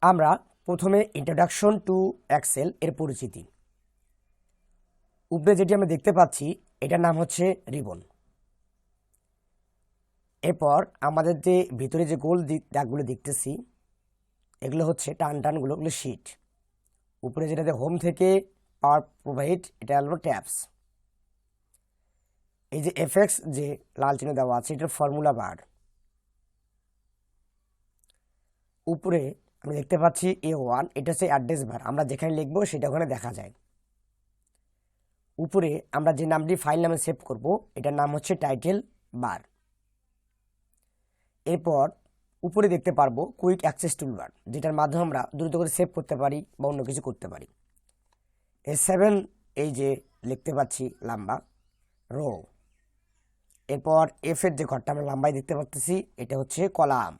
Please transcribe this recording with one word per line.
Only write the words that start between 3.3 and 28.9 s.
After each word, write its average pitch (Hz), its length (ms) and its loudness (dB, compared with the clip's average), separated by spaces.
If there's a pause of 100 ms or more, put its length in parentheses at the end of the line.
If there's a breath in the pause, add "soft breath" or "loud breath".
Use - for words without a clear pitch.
উপরে 170 260 4
যেটি 180 180 4
আমরা 196 200 4
দেখতে 160 240 2
পাচ্ছি, 156 280 4 (340)
এটার 165 260 0
নাম 165 160 4
হচ্ছে 170 220 -2 (300)
রিবন। 101 240 -8 (2500)
এরপর 151 360 2 (300)
আমাদের 160 260 2 (120)
যে 180 100 6 (240)
ভিতরে 165 300 0
যে 160 60 0
গোল 156 220 0 (100)
দি-, 156 240 -2
দাগগুলো 139 300 -2
দেখতেছি, 131 480 -6 (1160)
এগুলো 156 220 0
হচ্ছে 165 200 -2 (120)
টান 147 220 0
টানগুলো, 147 320 0
এগুলো 156 260 -4
শিট। - 240 -8 (1000)
উপরে 135 280 -4
যেটাতে 156 300 0
হোম 151 120 -2 (120)
থেকে 175 240 4 (540)
পাওয়ার 143 180 6 (220)
প্রোভাইড, 143 400 -2 (200)
এটা 139 180 -2
হলো 143 160 -2
ট্যাবস। - 400 -4 (2250)
এই 156 80 -4
যে 175 60 0 (140)
এফএক্স 196 320 4 (200)
যে 143 100 -4 (360)
লাল 139 160 4
চিহ্ন 147 160 -4
দেওয়া 127 240 2
আছে, 120 160 -6
এটার 147 220 -4
ফর্মুলা 147 440 2
বার। 95 160 -8 (3250)
উপরে 170 340 0 (420)